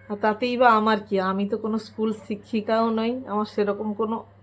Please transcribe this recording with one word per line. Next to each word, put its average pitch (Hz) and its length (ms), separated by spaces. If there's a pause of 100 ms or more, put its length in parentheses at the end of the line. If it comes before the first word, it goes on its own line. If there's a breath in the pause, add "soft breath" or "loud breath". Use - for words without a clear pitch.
আর 208 60
তাতেই 220 420
বা 247 120
আমার 220 300
কি? 202 200
আমি 190 300
তো 220 80
কোনো 214 200
স্কুল 220 360
শিক্ষিকাও 220 760
নই, 226 380
আমার 208 180
সেরকম 208 480
কোনো 220 300 (200)